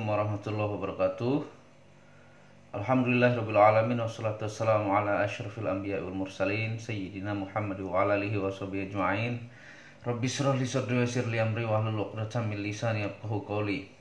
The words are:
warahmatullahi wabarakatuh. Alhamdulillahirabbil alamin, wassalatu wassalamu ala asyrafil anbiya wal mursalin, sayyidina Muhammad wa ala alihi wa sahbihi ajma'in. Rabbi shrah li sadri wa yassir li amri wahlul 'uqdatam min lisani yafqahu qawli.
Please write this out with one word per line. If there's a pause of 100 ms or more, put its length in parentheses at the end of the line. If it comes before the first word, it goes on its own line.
warahmatullahi
wabarakatuh. (1300)
Alhamdulillahirabbil
alamin,
wassalatu
wassalamu
ala
asyrafil
anbiya
wal
mursalin,
sayyidina
Muhammad
wa
ala
alihi
wa
sahbihi
ajma'in. (640)
Rabbi
shrah
li
sadri
wa
yassir
li
amri
wahlul
'uqdatam
min
lisani
yafqahu
qawli.